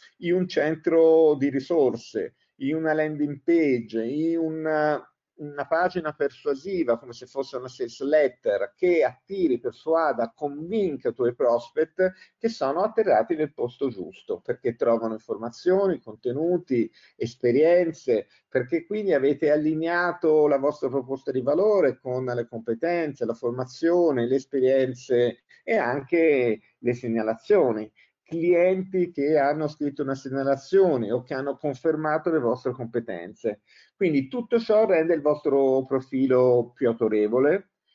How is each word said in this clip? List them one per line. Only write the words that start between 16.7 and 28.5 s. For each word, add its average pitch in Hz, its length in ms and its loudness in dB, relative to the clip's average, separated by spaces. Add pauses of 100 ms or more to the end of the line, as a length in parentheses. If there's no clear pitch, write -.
esperienze, 139 1120 0 (220)
perché 135 360 -4
quindi 208 280 -2
avete 143 400 2
allineato 160 960 2
la 143 100 2
vostra 143 300 -2
proposta 135 420 -6
di 127 120 -2
valore 160 560 2
con 127 260 -6
le 120 240 -4
competenze, 143 760 -4
la 117 100 -4
formazione, 127 920 0
le 131 100 0
esperienze 127 1040 0 (200)
e 226 140 -2
anche 135 840 2 (180)
le 120 160 -2
segnalazioni. 113 920 0 (400)
Clienti 180 840 0